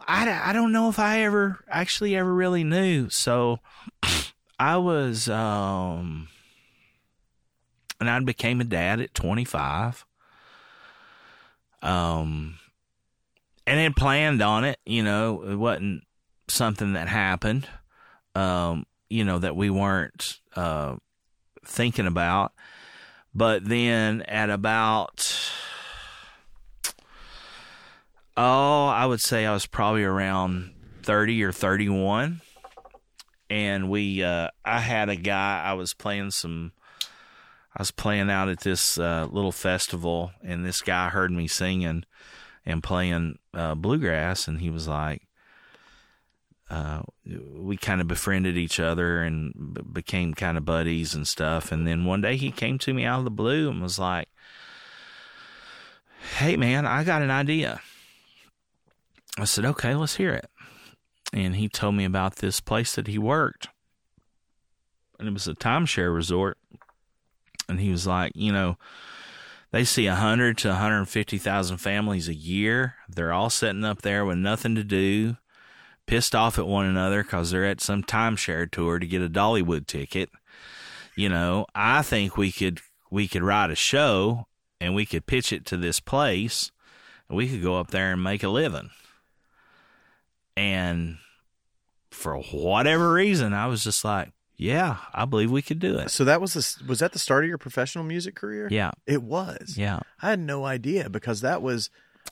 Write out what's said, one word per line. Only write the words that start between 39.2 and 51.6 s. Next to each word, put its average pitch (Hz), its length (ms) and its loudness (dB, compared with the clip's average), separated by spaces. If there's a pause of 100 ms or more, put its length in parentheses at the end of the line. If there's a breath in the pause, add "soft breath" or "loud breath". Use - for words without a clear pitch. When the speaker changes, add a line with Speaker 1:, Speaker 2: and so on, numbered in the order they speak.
Speaker 1:
little 98 200 0
festival, 87 800 -2 (120)
and 87 200 -6
this 90 180 -4
guy 90 280 0
heard 92 220 0
me 85 160 -2
singing 90 560 -2 (600 loud breath)
and 82 200 -4
playing, 87 560 -2 (160)
uh, 82 180 -2
bluegrass, 90 720 0
and 80 140 -4
he 85 80 -2
was 80 180 -6
like, 76 360 -4 (1500 soft breath)
uh, 76 320 -6 (540)
we 95 200 -6
kinda 95 280 0
befriended 92 520 0
each 85 240 -2
other 85 440 2
and 78 500 -4
b-, - 80 -10 (120)
became 85 420 -2
kinda 82 260 -2
buddies 82 540 0
and 76 120 -4
stuff. 80 440 -2